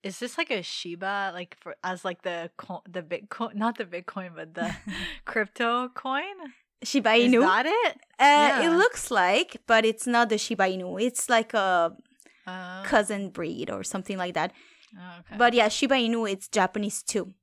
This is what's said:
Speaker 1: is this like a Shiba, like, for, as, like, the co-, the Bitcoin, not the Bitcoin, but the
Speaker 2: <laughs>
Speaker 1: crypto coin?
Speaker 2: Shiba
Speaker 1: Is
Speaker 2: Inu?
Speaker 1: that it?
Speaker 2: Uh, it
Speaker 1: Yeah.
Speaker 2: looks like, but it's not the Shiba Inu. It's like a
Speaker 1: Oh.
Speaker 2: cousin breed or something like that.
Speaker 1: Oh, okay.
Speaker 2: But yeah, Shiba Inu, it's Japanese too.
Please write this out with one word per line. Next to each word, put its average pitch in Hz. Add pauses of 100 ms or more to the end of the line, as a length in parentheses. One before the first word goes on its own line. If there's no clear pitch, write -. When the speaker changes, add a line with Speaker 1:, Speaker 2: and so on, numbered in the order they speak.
Speaker 1:
is 196
this 240
like 330
a 202
Shiba, 190
like, 175
for, -
as, 185
like, 180
the 170
co-, -
the 175
Bitcoin, 190
not 220
the 214
Bitcoin, 180
but 160
the 175 (240)
Speaker 2:
<laughs> -
Speaker 1:
crypto 233
coin? 269 (600)
Speaker 2:
Shiba 226
Speaker 1:
Is 240
Speaker 2:
Inu? 233
Speaker 1:
that 214
it? 403 (260)
Speaker 2:
Uh, 285
it 330
Speaker 1:
Yeah. 330
Speaker 2:
looks 427
like, 208
but 220
it's 220
not 240
the 214
Shiba 190
Inu. 185
It's 247
like 226
a 180 (500)
Speaker 1:
Oh. 185
Speaker 2:
cousin 202
breed 170
or 98
something 190
like 180
that. 170 (480)
Speaker 1:
Oh, 180
okay. -
Speaker 2:
But 240
yeah, 220
Shiba 269
Inu, 233
it's -
Japanese 202
too. -